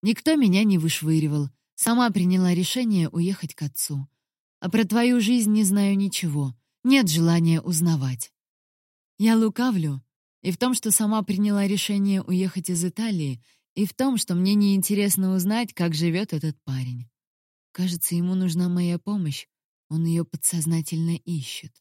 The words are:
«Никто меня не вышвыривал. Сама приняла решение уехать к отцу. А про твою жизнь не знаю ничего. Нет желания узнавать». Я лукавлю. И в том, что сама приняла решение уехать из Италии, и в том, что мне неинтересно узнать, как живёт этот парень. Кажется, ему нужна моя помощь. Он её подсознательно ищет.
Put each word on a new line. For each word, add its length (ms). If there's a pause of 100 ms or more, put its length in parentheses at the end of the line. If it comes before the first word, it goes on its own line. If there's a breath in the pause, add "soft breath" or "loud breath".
«Никто 340
меня 280
не 120
вышвыривал. 720 (260)
Сама 360
приняла 420
решение 560
уехать 460
к 80
отцу. 440 (540)
А 80
про 160
твою 380
жизнь 300
не 120
знаю 320
ничего. 580 (300)
Нет 240
желания 540
узнавать». 680 (880)
Я 220
лукавлю. 640 (400)
И 80
в 80
том, 160
что 160
сама 320
приняла 440
решение 540
уехать 480
из 160
Италии, 580 (320 soft breath)
и 120
в 80
том, 240
что 160
мне 200
неинтересно 800
узнать, 380
как 220
живёт 400
этот 300
парень. 440 (640)
Кажется, 440
ему 180
нужна 340
моя 300
помощь. 480 (420)
Он 160
её 220
подсознательно 920
ищет. 640